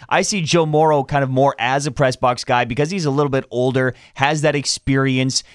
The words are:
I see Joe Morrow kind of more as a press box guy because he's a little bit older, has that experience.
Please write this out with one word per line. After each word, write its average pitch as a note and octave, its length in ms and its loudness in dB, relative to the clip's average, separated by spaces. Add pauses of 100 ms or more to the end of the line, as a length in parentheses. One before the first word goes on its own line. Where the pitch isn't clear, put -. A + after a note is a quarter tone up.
I F3 120 2
see F#3+ 220 -2
Joe D#3+ 240 2
Morrow D3+ 360 2
kind C#3 200 -2
of C3 80 -2
more C3+ 260 2
as C3+ 300 -2
a D3 40 -6
press C3 240 0
box B2 280 -2
guy B2 220 0
because C#3 260 -2
he's F#3+ 140 -4
a D3 40 0
little C#3+ 220 0
bit C3+ 180 -2
older, B2+ 460 0 (180)
has D3 300 0
that D3+ 100 2
experience. C3+ 920 -2 (120)